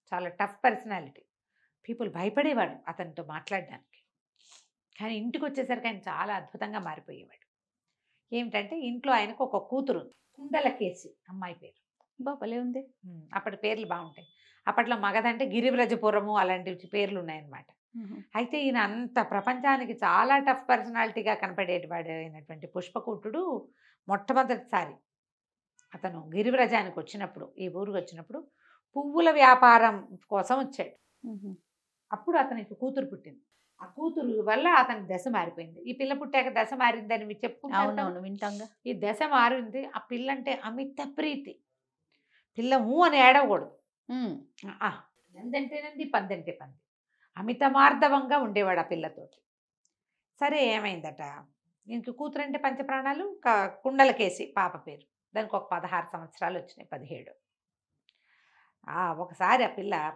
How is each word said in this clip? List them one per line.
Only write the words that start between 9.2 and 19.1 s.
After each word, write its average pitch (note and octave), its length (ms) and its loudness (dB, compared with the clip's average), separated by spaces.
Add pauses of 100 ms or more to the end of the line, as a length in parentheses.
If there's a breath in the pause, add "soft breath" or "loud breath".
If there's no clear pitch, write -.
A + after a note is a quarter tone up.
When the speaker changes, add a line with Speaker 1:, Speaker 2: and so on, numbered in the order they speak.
Speaker 1:
ఒక - 260 -4
కూతురు B3+ 300 -2
ఉంది, - 140 -14 (200)
కుండలకేసి C#4 840 -4 (140)
అమ్మాయి F3+ 260 -12
పేరు. - 480 -20 (200)
Speaker 2:
బా, C#4 100 -6
భలే A#3 260 -6
ఉంది. B3 200 -4 (260)
Speaker 1:
ఉమ్, E3+ 160 -18 (120)
అప్పటి G3 240 -6
పేర్లు G#3+ 280 -2
బాగుంటాయి. E3+ 420 -8 (400 soft breath)
అప్పట్లో A#3 300 2
మగధ G#3 280 0
అంటే A3+ 200 0
గిరివ్రజపురము G#3+ 920 2
అలాంటి F#3 380 0 (180)
పేర్లు G3+ 260 -2
ఉన్నాయన్నమాట. D#3 460 -12 (300)
Speaker 2:
మ్మ్. G#3 260 -12 (140)
Speaker 1:
అయితే B3 260 -2
ఈయన C4 160 0
అంత A3+ 520 0